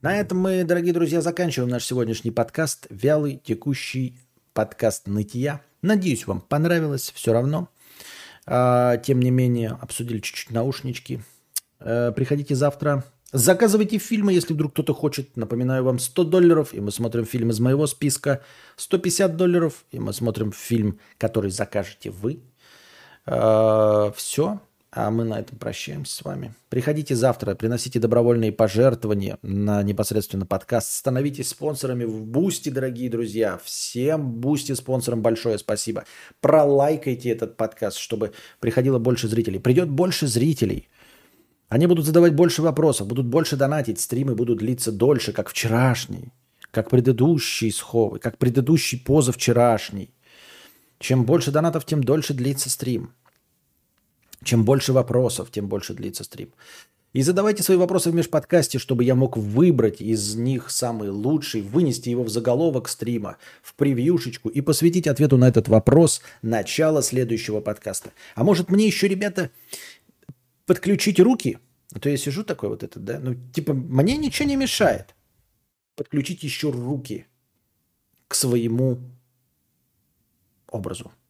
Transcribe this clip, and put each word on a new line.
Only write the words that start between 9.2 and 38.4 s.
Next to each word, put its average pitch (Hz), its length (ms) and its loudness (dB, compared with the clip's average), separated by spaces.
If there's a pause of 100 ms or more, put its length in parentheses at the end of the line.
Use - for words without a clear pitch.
не 127 100 2
менее, 120 500 0
обсудили 117 380 -8
чуть-чуть - 320 -12
наушнички. 123 720 -6 (580)
Э, 120 320 -2
приходите 143 420 -2
завтра. 143 500 0 (280)
Заказывайте 202 680 4
фильмы, 202 340 0
если 170 200 0
вдруг 147 200 -2
кто-то 151 200 -2
хочет. - 440 -4
Напоминаю 127 480 -2
вам, 127 140 2
сто - 260 -2
долларов, 165 500 6
и - 60 -8
мы 101 100 -4
смотрим 117 340 -4
фильм 117 260 -2
из 110 100 -2
моего 135 260 2
списка. 139 560 -2 (340)
Сто - 220 -2
пятьдесят 180 380 0
долларов, 175 560 0
и 127 60 -10
мы 107 140 -6
смотрим 110 400 -2
фильм, 104 460 -2 (200)
который 101 320 -2
закажете 98 600 -8
вы. 101 300 -8 (840)
Э, 110 880 4
все. 196 440 -4 (360)
А 110 140 -2
мы 113 140 -2
на 110 160 -4
этом 110 180 -14
прощаемся - 560 -10
с - 100 -14
вами. 95 300 -10 (140)
Приходите 143 480 -2
завтра, 113 400 0
приносите 120 420 -4
добровольные 117 540 2
пожертвования 104 920 2
на 104 400 0
непосредственно 101 640 -2
подкаст. - 460 -4
Становитесь 135 560 -4
спонсорами 127 560 -6
в 110 200 -6
Бусти, 151 440 -2
дорогие 127 420 -4
друзья. 113 540 -2
Всем 135 680 -4
Бусти 139 360 -2
спонсорам 120 500 -4
большое 113 380 0
спасибо. - 460 -6 (360)
Пролайкайте 143 880 2
этот 113 260 -4
подкаст, 110 400 -4
чтобы 107 380 -6 (260)